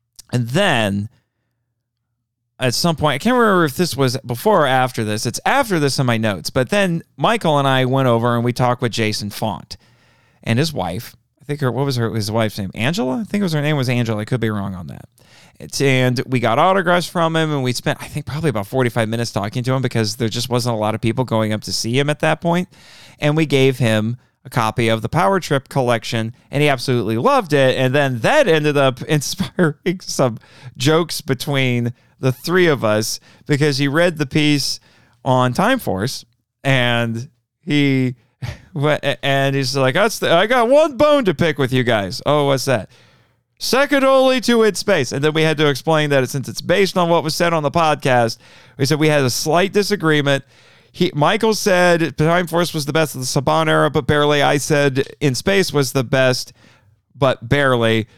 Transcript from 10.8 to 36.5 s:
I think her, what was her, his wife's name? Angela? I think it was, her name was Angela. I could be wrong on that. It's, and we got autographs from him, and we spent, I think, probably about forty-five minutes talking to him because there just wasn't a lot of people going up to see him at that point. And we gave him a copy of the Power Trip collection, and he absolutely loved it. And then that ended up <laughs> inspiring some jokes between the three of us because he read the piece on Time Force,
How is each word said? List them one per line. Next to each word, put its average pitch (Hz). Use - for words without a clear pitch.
I -
think 147
her, 127
what 131
was 139
her, 113
his 107
wife's 110
name? 98
Angela? 226
I -
think 202
it -
was, 170
her 147
name 147
was 127
Angela. 117
I 107
could 123
be 113
wrong 98
on 87
that. 53
It's, -
and 127
we 127
got 117
autographs 180
from 165
him, 160
and 139
we 127
spent, -
I -
think, 147
probably 156
about 104
forty-five 120
minutes 117
talking 107
to 131
him 131
because 113
there 113
just 120
wasn't 120
a -
lot 107
of 107
people 117
going 110
up 107
to 92
see 120
him 143
at 147
that 156
point. 175
And 147
we 160
gave 135
him 110
a 131
copy 113
of 113
the 110
Power 190
Trip 139
collection, 117
and 143
he 147
absolutely 120
loved 226
it. 135
And 131
then 135
that 214
ended 151
up 135
<laughs> -
inspiring -
some 123
jokes 156
between 127
the 135
three 175
of 131
us 110
because 147
he 139
read 160
the 151
piece 147
on 127
Time 233
Force, 98